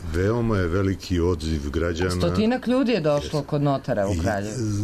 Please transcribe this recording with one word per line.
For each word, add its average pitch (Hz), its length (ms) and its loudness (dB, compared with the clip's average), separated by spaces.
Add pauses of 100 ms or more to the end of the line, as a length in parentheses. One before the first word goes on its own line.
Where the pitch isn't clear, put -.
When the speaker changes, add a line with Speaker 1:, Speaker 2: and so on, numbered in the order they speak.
(140)
Speaker 1:
veoma 110 440 2
je 92 80 2
veliki 95 540 0
odziv 80 500 0
građana. 82 400 0
Speaker 2:
Stotinak 220 560 0
ljudi 247 260 2
je 208 80 0
došlo 147 380 0
Speaker 1:
Jest. 139 100 -4
Speaker 2:
kod 147 140 0
notara 135 460 0
u 101 60 0
Speaker 1:
I 85 40 0
Speaker 2:
Kraljevu. 101 360 -2 (300)